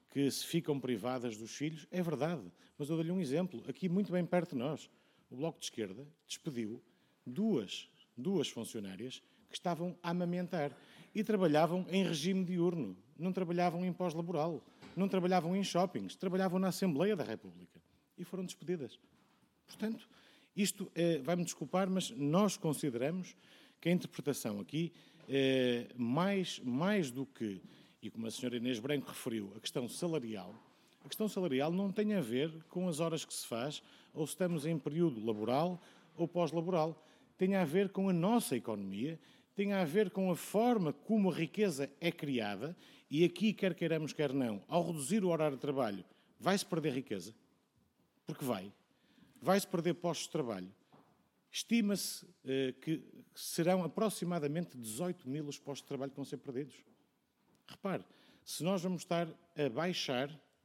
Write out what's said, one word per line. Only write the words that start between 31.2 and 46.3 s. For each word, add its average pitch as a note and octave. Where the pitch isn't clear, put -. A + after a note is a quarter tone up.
salarial D#3
não F#3+
tem G#3+
a F#3+
ver B2+
com F3+
as D3+
horas D#3+
que -
se -
faz, B2+
ou D#3
se -
estamos E3+
em E3
período D3
laboral B2+
ou D#3+
pós-laboral. E3
Tem F#3+
a F#3+
ver F3+
com F#3+
a F#3+
nossa F3+
economia, G#2+
tem G3+
a F#3+
ver F3+
com F#3+
a E3+
forma G#3+
como G3
a F3+
riqueza E3
é E3+
criada, B2
e D3
aqui, F3+
quer F#3+
queiramos, D#3
quer C#3+
não, A#2
ao E3
reduzir E3+
o F#3
horário D#3
de B2
trabalho, A#2+